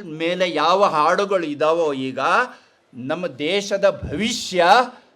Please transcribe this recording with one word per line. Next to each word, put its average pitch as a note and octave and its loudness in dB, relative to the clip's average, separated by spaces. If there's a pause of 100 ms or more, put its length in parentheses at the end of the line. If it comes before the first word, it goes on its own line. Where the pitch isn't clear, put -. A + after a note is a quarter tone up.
ಮೇಲೆ F3 -2
ಯಾವ E3 2
ಹಾಡುಗಳು F3+ 2
ಇದಾವೋ D3+ 0
ಈಗ, C3 -6 (760)
ನಮ್ಮ D#3 -6
ದೇಶದ F#3 -2
ಭವಿಷ್ಯ F3 -2 (500)